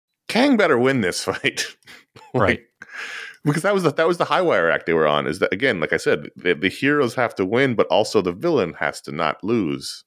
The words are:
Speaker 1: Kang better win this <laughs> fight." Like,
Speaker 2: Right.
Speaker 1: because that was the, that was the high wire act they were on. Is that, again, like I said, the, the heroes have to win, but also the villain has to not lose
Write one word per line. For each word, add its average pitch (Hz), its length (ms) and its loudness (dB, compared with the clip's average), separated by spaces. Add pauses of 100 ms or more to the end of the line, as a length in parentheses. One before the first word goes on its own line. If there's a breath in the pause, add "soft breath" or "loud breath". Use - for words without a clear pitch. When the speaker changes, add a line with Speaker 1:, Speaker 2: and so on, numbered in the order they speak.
(280)
Speaker 1:
Kang 254 300 2
better 165 200 4
win 131 240 2
this 87 220 -2
<laughs> - 20 -10
fight." - 500 -4 (580 loud breath)
Like, 127 80 2
Speaker 2:
Right. 110 200 2 (800 loud breath)
Speaker 1:
because 156 200 0
that 202 100 2
was 190 100 2
the, 151 100 2
that 165 140 2
was 175 100 0
the 170 80 0
high 156 160 0
wire 107 280 2
act 73 160 0
they 85 80 2
were 80 140 4
on. 73 200 2
Is 78 120 -4
that, 101 120 2
again, 107 280 0
like 78 140 -2
I 82 40 0
said, 85 380 -2
the, 87 180 0
the 85 160 0
heroes 139 460 0
have 120 200 -2
to 98 100 0
win, 120 300 0
but - 120 2
also 104 340 2
the 90 100 0
villain 110 440 0
has - 260 -4
to - 100 -14
not 76 320 -4
lose 90 640 -4